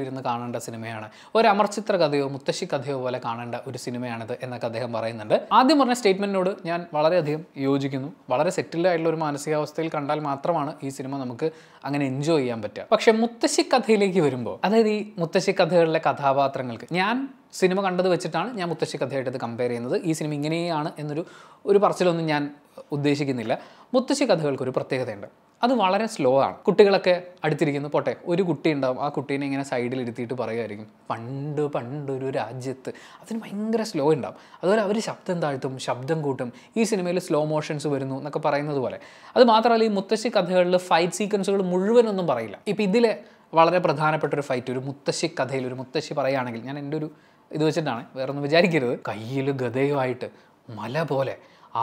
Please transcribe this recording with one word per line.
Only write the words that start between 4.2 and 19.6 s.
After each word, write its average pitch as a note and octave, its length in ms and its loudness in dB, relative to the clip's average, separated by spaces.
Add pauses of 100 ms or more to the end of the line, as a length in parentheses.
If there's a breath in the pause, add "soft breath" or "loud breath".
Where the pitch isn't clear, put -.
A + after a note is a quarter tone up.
എന്നൊക്കെ B2 260 -8
അദ്ദേഹം A#2 280 -6
പറയുന്നുണ്ട്. A2+ 380 -2 (220)
ആദ്യം C#4 240 6
പറഞ്ഞ A#3+ 180 2
സ്റ്റേറ്റ്മെന്റിനോട് F#3+ 500 2 (200)
ഞാൻ F3 120 -2 (140)
വളരെയധികം D#3 480 2 (220)
യോജിക്കുന്നു. C#3 440 0 (220)
വളരെ D#3 260 2
സെറ്റിൽഡ് E3 320 0
ആയിട്ടുള്ള E3 240 2
ഒരു D#3+ 100 -4
മാനസികാവസ്ഥയിൽ D3+ 720 -4
കണ്ടാൽ D3 320 -2
മാത്രമാണ് D3 440 -2 (140)
ഈ C#3 120 -6
സിനിമ C3+ 260 -8
നമുക്ക് A#2+ 240 -4 (380 loud breath)
അങ്ങനെ C#3+ 260 0
എൻജോയ് C#3+ 320 2
ചെയ്യാൻ A#2 220 -4
പറ്റുക. - 280 -10
പക്ഷെ A3 180 6 (100)
മുത്തശ്ശി D4 420 0 (100)
കഥയിലേക്ക് G3+ 520 4
വരുമ്പോൾ, A#2+ 320 -4 (100)
അതായത് G#3+ 280 4
ഈ G#3 40 -2 (220)
മുത്തശ്ശി F#3 400 0
കഥകളിലെ E3 460 4
കഥാപാത്രങ്ങൾക്ക്, C3+ 800 0 (120)
ഞാൻ G#3+ 160 0 (420)
സിനിമ F#3 280 2
കണ്ടത് F3+ 260 0
വെച്ചിട്ടാണ് E3+ 360 -2 (100)
ഞാൻ F3 120 -4
മുത്തശ്ശി D#3 300 -4
കഥയായിട്ട് C3 320 -4
ഇത് B2+ 100 -6
കമ്പയർ A#2+ 280 -4